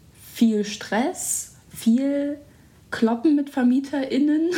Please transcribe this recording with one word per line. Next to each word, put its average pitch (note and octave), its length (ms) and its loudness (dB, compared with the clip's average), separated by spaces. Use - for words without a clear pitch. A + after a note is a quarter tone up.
viel A3 320 2
Stress, - 920 -6
viel C#4+ 680 0
Kloppen A#3 440 2
mit C#4+ 160 0
VermieterInnen. C#4 1080 0